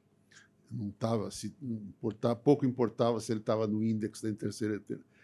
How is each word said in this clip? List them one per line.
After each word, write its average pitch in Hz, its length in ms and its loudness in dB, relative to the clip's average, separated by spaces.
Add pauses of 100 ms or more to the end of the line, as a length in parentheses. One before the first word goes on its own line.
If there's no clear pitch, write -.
(680)
Não 110 220 -6
tava, 110 400 -2
se 104 300 -10
importar, 110 720 -2
pouco 139 300 4
importava 120 560 2
se 113 100 -4
ele 110 80 0
tava 110 260 2
no 107 160 0
índex 110 400 0
da 110 120 -2
Terceira 104 420 -4
Inter-, - 240 -8 (240)